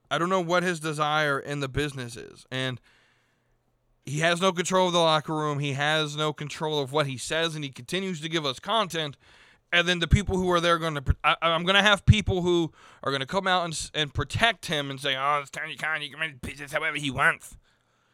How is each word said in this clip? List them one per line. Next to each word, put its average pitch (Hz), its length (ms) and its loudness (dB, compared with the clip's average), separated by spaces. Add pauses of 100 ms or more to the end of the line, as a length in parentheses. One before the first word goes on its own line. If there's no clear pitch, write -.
(120)
I 147 80 0
don't 170 100 0
know 190 100 2
what 175 220 2
his 175 180 -2
desire 151 600 0
in 143 220 -6
the 135 60 -4
business 131 480 -6
is. - 360 -16
And 131 280 -6 (1300)
he 143 140 -6
has 170 200 2
no 190 120 2
control 180 340 2
of 175 80 0
the 175 60 4
locker 160 340 2
room. 151 240 -2
He 143 160 -2
has 147 420 0
no 151 160 -2
control 151 480 -4
of 131 120 -4
what 147 160 2
he 131 100 -6
says, 160 380 -4
and 151 80 -8
he 135 80 -8
continues 180 500 -6
to 160 80 -2
give 160 160 0
us 131 140 -4
content. 170 580 -2 (540)
And 170 160 4
then 180 100 2
the 165 100 0
people 190 300 2
who 180 140 2
are 175 100 6
there 170 160 4
gonna, 160 240 -4
pr-, 135 120 2 (100)
I, 156 180 6
I'm 165 240 2
gonna 196 160 6
have 202 240 4
people 196 380 6
who 175 280 2 (300)
are 135 100 -2
gonna 135 140 -2
come 190 220 -2
out 180 180 2
and 165 80 -6
s-, - 220 -8
and 151 180 -2
protect 196 540 -2
him 143 240 -4
and 135 80 -10
say, 139 160 -2
"Oh, 143 260 0
it's 135 80 -12
Tony 156 260 -10
Khan, 156 260 -4
he 147 80 -10
can 135 100 -14
run 156 200 -8
the - 80 -12
business 143 240 -12
however 156 260 -2
he 147 120 -4
wants." 143 480 0 (560)